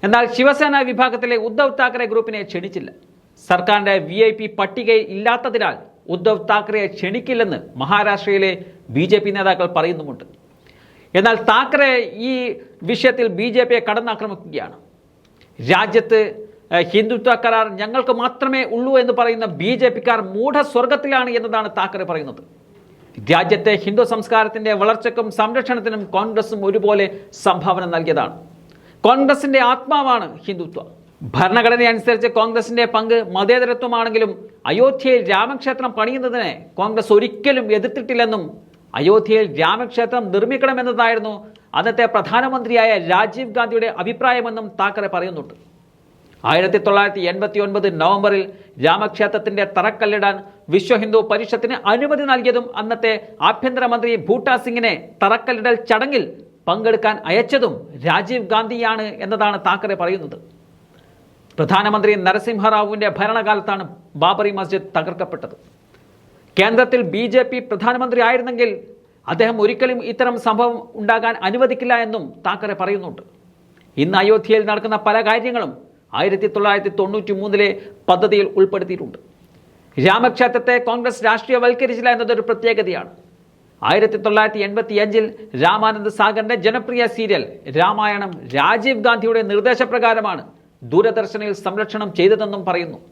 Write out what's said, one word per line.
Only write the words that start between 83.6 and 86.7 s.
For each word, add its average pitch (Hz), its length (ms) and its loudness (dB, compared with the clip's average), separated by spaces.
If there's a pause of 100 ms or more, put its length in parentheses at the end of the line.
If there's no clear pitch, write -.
ആയിരത്തി 214 360 4
തൊള്ളായിരത്തി 214 420 2
എൺപത്തിയഞ്ചിൽ 214 580 0 (380)
രാമാനന്ദ് 214 540 0
സാഗറിൻ്റെ 220 480 0
ജനപ്രിയ 240 380 0 (120)